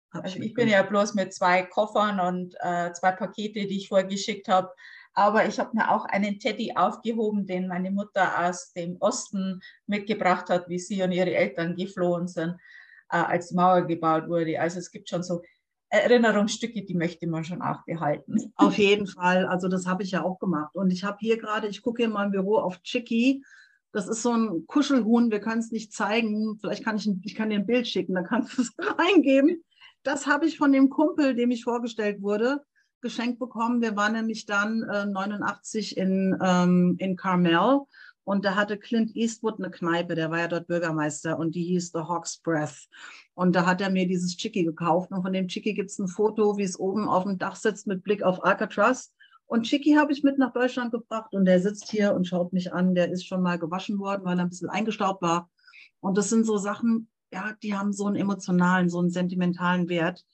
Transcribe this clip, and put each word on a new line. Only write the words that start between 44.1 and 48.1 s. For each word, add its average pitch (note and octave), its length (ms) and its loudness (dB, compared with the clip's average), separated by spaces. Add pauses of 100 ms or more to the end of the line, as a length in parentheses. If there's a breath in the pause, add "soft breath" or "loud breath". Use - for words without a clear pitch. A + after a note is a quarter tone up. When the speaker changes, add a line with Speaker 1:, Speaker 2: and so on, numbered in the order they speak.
Speaker 1:
Chicky G#3+ 260 -2
gekauft E3 480 -2
und F#3 120 -6
von F#3+ 100 -2
dem F#3+ 140 -2
Chicky G#3 260 -6
gibt's G3+ 240 -8
ein G3+ 100 -4
Foto, G#3 480 0
wie G3+ 80 -2
es F#3 160 -4
oben G3 300 -2
auf F#3 140 2
dem F#3+ 160 -4
Dach F#3 160 -6
sitzt - 320 -4
mit F#3+ 160 -6
Blick G3+ 180 -2